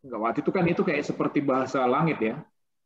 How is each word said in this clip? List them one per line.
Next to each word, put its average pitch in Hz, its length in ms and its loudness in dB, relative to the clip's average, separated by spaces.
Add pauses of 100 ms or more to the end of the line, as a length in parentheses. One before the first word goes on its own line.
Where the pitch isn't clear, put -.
enggak, 120 160 -10
waktu 110 240 -2
itu - 80 0
kan 180 160 2
itu 175 160 2
kayak 147 240 0
seperti 143 320 -2
bahasa 131 480 0
langit 147 320 2
ya. 110 160 0 (520)